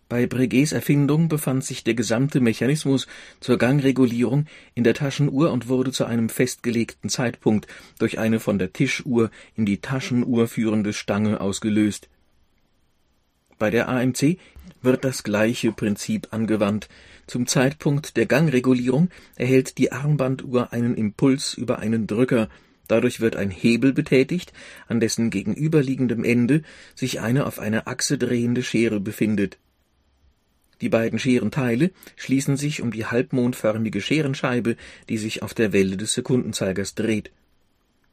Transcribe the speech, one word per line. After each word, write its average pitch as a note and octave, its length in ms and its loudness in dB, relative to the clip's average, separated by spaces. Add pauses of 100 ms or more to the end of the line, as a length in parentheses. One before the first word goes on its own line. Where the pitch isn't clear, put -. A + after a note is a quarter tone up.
Bei A#2+ 180 0
Breguets B2+ 440 2
Erfindung D3 580 2
befand C#3 340 0
sich - 200 -10
der A#2 100 2
gesamte A#2+ 460 0
Mechanismus B2+ 680 2 (320)
zur A#2+ 180 0
Gangregulierung B2+ 880 2 (280)
in A#2+ 100 -2
der A#2 100 6
Taschenuhr C#3 580 0
und A#2 160 -2
wurde C3 240 0
zu - 140 -2
einem A2+ 240 0
festgelegten A#2 800 -2
Zeitpunkt A#2+ 580 0 (300)
durch - 220 -2
eine A2+ 200 0
von G2+ 200 -2
der F#2 140 -4
Tischuhr A#2 580 0 (240)
in A2 100 -2
die G2+ 120 0
Taschenuhr B2 680 -2
führende G#2+ 440 -2
Stange G#2+ 480 -2
ausgelöst. G#2 680 -2 (1500)
Bei G#2+ 120 0
der A#2 200 0
A B2 120 0
M B2+ 120 0
C D#3+ 240 0 (440)
wird B2+ 240 2
das B2+ 180 -4
gleiche A2 480 0
Prinzip G#2 600 -4
angewandt. G#2+ 580 -2 (360)
Zum B2 220 -4
Zeitpunkt C#3+ 720 0
der A2+ 80 4
Gangregulierung B2+ 840 2 (260)
erhält C3 420 2
die C3 140 2
Armbanduhr C3 840 -2
einen A#2+ 220 0
Impuls C3 580 0
über A#2+ 260 -4
einen A2 260 -2
Drücker. A2 440 2 (380)
Dadurch A2+ 340 2
wird A2+ 140 2
ein G2+ 140 -2
Hebel A#2 440 2
betätigt, D3 600 0 (340)
an A#2 120 -2
dessen A2+ 320 0
gegenüberliegendem C3+ 920 0
Ende A#2+ 380 4 (320)
sich - 280 -6
eine B2 260 0
auf A2+ 100 -8
einer G#2+ 300 -4
Achse B2+ 320 -4
drehende A#2+ 420 0
Schere A2 380 0
befindet. G#2 580 -2 (1200)
Die A2+ 80 -2
beiden A2 280 0
Scherenteile B2 720 0 (260)
schließen C3+ 400 0
sich D3 240 -4
um A#2 100 -2
die G#2+ 140 -8
halbmondförmige A2+ 960 0
Scherenscheibe, C3+ 760 0 (320)
die A#2+ 100 -4
sich G#2+ 240 -6
auf G#2 120 -8
der G#2+ 180 2
Welle G2 240 2
des G#2+ 180 -4
Sekundenzeigers A2 800 -2
dreht. G#2+ 380 -2 (800)